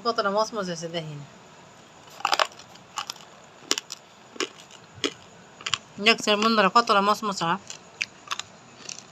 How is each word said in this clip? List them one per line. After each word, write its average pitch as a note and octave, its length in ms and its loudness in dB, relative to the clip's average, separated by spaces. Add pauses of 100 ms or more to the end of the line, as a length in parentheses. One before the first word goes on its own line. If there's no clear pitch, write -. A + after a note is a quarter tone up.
কতটা A3+ 300 0
মচমচে G#3+ 400 -2
আছে E3 200 -8
দেখেন। D#3 240 -8 (4000)
দেখছেন G#3+ 360 4
বন্ধুরা G#3+ 340 4
কতটা A#3 320 6
মচমচা, G3+ 400 0 (1600)